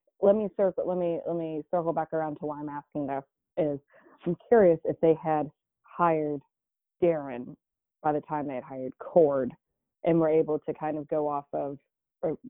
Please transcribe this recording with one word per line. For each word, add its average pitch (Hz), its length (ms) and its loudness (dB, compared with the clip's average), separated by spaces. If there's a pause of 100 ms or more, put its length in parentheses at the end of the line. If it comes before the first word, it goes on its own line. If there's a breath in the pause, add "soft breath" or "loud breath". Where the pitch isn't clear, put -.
(220)
Let 196 160 6
me 214 180 -2
circle, 185 320 -2
let 180 100 -2
me, 170 300 -2
let 170 80 -2
me 160 340 -6
circle 170 220 -2
back 160 220 -4
around - 240 -4
to 151 80 -10
why 147 160 -6
I'm 147 80 -8
asking 143 380 -8
this, 139 160 -6 (340)
is 147 220 -2 (460 soft breath)
I'm 170 120 -2 (100)
curious 180 380 6
if 151 160 -2
they 160 140 6
had 151 360 -2 (300)
hired 156 580 0 (640)
Darren 139 520 -2 (460)
by 151 120 0
the 147 80 -2
time 147 260 -6
they 135 80 -6
had 123 80 -6
hired 131 360 -12
Cord 143 520 4 (540)
and 165 140 4
were 160 100 4
able 156 300 2
to 151 140 -6
kind 151 240 -6
of 143 120 -8
go 151 180 0
off 143 240 -4
of, 143 260 -6 (440)
or 156 160 -2 (120)